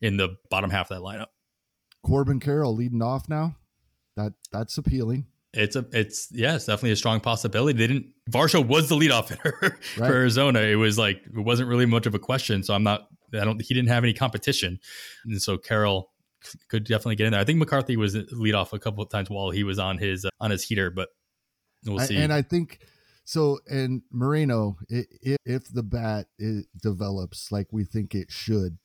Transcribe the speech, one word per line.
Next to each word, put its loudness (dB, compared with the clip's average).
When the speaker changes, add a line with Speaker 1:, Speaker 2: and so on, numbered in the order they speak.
Speaker 1:
in 0
the 2
bottom -2
half -2
of -10
that -12
lineup. -12
Speaker 2:
Corbin 2
Carroll 0
leading 0
off -4
now. -2
That, -4
that's -6
appealing. 0
Speaker 1:
It's 0
a, -2
it's, -2
yeah, 0
it's -4
definitely 0
a 2
strong 2
possibility. 0
They 4
didn't, -2
Varsho 4
was 4
the 4
leadoff 4
hitter -4
<laughs> -
Speaker 2:
Right. 0
Speaker 1:
for -4
Arizona. 4
It 4
was 4
like, 4
it -10
wasn't 2
really 4
much 4
of 0
a 0
question. -2
So 0
I'm 2
not, 2
I -2
don't, 0
he -4
didn't 2
have 4
any 4
competition. -2
And -4
so -2
Carroll 0
c-, -20
could -2
definitely 0
get 2
in 2
there. 2
I 4
think 2
McCarthy 0
was 2
leadoff 0
a -6
couple -4
of -14
times -4
while -4
he -2
was -4
on -2
his, -4
uh, -2
on -2
his -2
heater, -2
but -6
we'll -2
Speaker 2:
I, 0
Speaker 1:
see. 0
Speaker 2:
and 2
I 2
think -4
so. 0
And -4
Moreno, 0
i-, -4
i-, 0
if -6
the -4
bat, -4
it -4
develops -6
like -2
we -2
think -6
it -6
should, -4